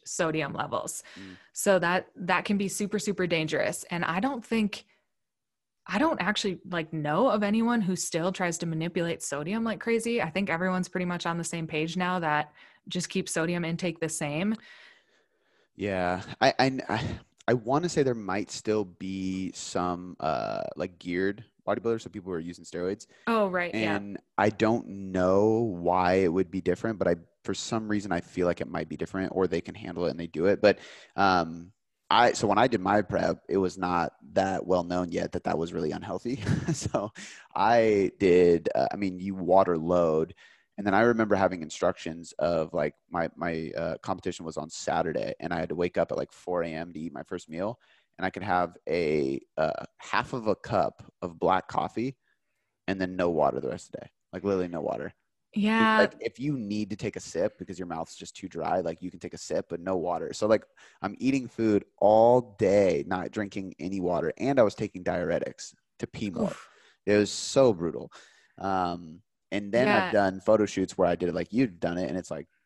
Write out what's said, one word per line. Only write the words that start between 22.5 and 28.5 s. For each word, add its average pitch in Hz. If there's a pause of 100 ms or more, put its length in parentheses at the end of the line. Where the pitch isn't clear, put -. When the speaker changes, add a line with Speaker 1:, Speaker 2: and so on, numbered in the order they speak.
Speaker 2:
steroids. 90 (200)
Speaker 1:
Oh, 220
right, 180
yeah. -
Speaker 2:
And - (180)
I 101
don't 110
know 98 (180)
why 90
it 95
would 90
be 92
different, 92
but 90
I, 87 (260)
for 98
some 110
reason, 104
I 87
feel 90
like 87